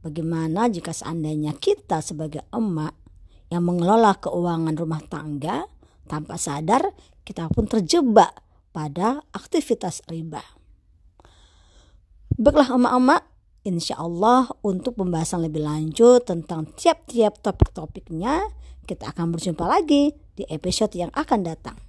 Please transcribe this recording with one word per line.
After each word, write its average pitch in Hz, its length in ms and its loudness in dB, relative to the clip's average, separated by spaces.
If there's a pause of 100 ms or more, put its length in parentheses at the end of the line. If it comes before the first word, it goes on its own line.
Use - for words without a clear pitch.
Bagaimana 160 640 -2
jika 175 240 -4
seandainya 151 640 -4
kita - 480 -2
sebagai 156 480 -8
emak 185 400 -4 (560)
yang 175 160 -2
mengelola 190 560 4
keuangan 165 560 -2
rumah 156 320 -4
tangga, 156 560 -6 (460)
tanpa 151 240 -8
sadar 170 560 -2 (320)
kita 170 320 -10
pun 214 160 0
terjebak 220 640 4 (400)
pada 175 560 -4
aktivitas - 800 -4
riba? 160 320 -10 (1900)
Baiklah 262 400 4
emak-emak, 254 480 4 (400)
insya 175 400 -4
Allah 214 480 2 (160)
untuk 196 320 -4
pembahasan 170 480 -2
lebih 156 160 -4
lanjut 160 640 6
tentang 165 480 -6
tiap-tiap 233 640 0
topik-topiknya, 190 1040 -2 (480)
kita 139 240 -10
akan 170 160 -2
berjumpa 165 320 -4
lagi 285 480 2 (240)
di - 160 -12
episode 180 480 -2
yang 170 160 -6
akan 240 320 -2
datang. 165 320 -12 (100)